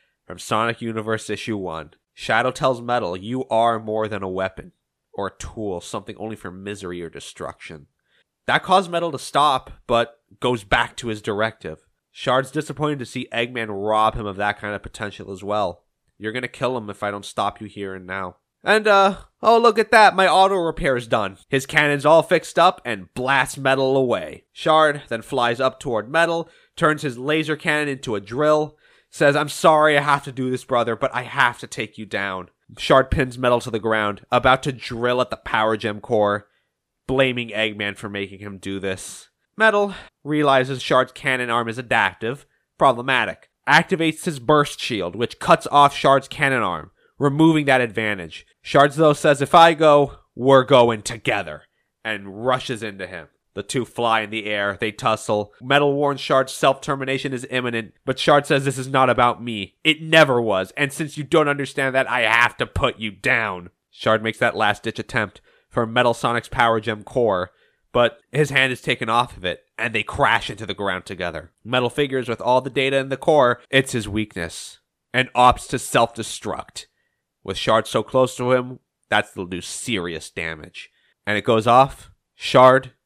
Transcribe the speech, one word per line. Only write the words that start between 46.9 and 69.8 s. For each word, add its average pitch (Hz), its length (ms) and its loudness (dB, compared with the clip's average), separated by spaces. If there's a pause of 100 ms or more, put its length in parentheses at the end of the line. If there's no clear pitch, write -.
removing 147 480 2
that 131 160 4
advantage. 104 640 -6 (160)
Shard, 143 300 4
though, 151 200 4
says, 143 300 2
"If 139 120 -2
I 170 200 8
go, 147 460 4 (140)
we're 131 300 6
going 120 380 4
together," 101 640 -6 (380)
and 104 440 -8
rushes 123 360 -2
into 98 240 -12
him. 87 220 -16 (240)
The 104 100 -10
two 127 220 -6
fly 113 380 0
in 104 80 -10
the 107 160 -8
air, 101 340 -4
they 110 120 -4
tussle. 107 680 -2
Metal 143 320 2
warns 143 280 -2
Shard 135 280 2
self-termination 135 840 -2
is 123 160 -8
imminent, 117 420 -4 (140)
but 131 120 -2
Shard 143 280 4
says, 139 180 0
"This 131 140 -4
is 131 100 -8
not 131 220 2
about 120 320 2
me. 110 420 -8
It 156 160 2
never 156 400 6
was, 95 340 0
and 139 160 -2
since 151 280 -8
you 147 60 -6
don't 151 240 2
understand 139 460 -2
that, 131 140 0
I 123 140 -2
have 117 360 4
to 123 80 -2
put - 320 -4
you 107 120 -8
down." 101 600 -4 (200)
Shard 110 320 0
makes 110 160 -4
that 117 180 0
last-ditch 104 420 -2
attempt 107 440 -6 (260)
for 120 160 -2
Metal 117 300 2
Sonic's 117 340 -4
Power 117 320 0
Gem 107 220 -8
core, 101 480 -2 (420)
but 120 280 0 (100)
his 139 200 0
hand 135 220 2
is 123 80 -10
taken 120 280 -4
off 120 280 0
of 90 80 -12
it, 87 200 -6 (120)
and 117 160 -6